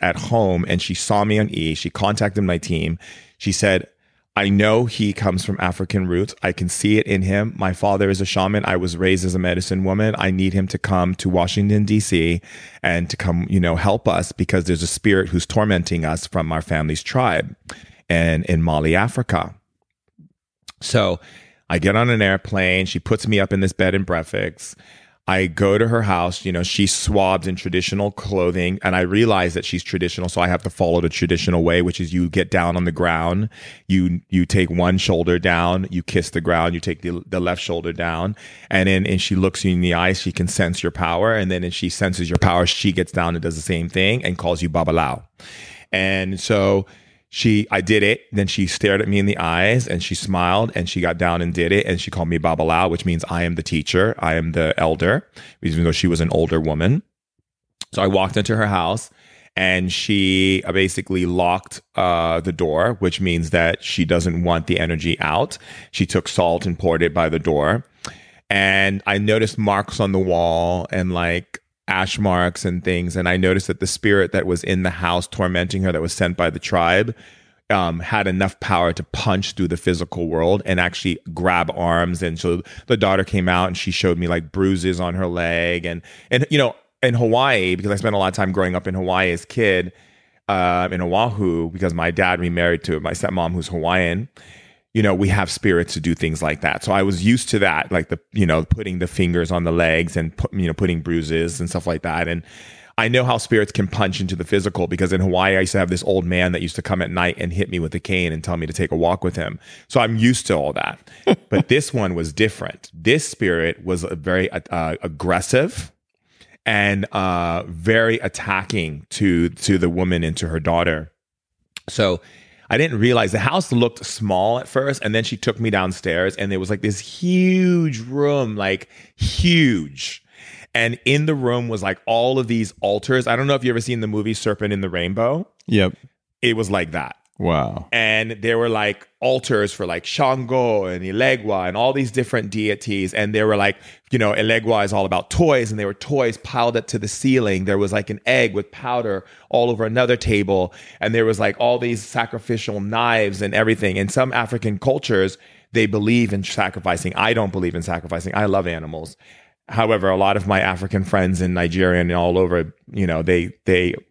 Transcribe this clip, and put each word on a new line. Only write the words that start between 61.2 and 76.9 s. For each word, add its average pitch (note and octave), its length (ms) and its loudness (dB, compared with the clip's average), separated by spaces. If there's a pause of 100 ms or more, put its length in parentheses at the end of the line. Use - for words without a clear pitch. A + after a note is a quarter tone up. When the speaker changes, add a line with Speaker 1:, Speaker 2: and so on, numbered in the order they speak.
Speaker 1:
locked, F2+ 560 0 (140)
uh, E2+ 460 2
the F2+ 120 -4
door, E2+ 460 0
which F2+ 200 0
means E2+ 300 0
that E2+ 340 2
she - 220 -2
doesn't E2+ 400 0
want E2+ 220 0
the E2+ 120 0
energy E2 400 -2
out. E2+ 380 -2 (340)
She - 140 -2
took - 240 -2
salt F2 380 0
and F2 120 -2
poured E2 240 2
it D#2+ 120 2
by E2 160 2
the D#2+ 80 0
door. D#2 440 0 (680)
And G2 560 2
I G2+ 100 2
noticed G#2+ 400 2
marks G2+ 440 0
on G2 120 2
the F#2+ 60 2
wall F2 720 2
and, F#2 240 0
like, F2 460 -4 (280)
ash F#2 280 0
marks F2+ 480 0
and F2+ 200 -4
things. F2 320 -2
And F2+ 120 0
I F2+ 80 2
noticed F#2 300 2
that F2+ 140 -4
the F#2 80 -2
spirit G2+ 440 2
that F#2 140 0
was F2 160 0
in F#2 220 0
the F2+ 60 0
house F2 360 -2
tormenting F2+ 560 -2
her, F#2 80 2
that D#2+ 100 -2
was E2+ 120 -4
sent F2+ 240 -2
by F2 120 0
the D#2 120 -4
tribe, F#2 540 2 (560)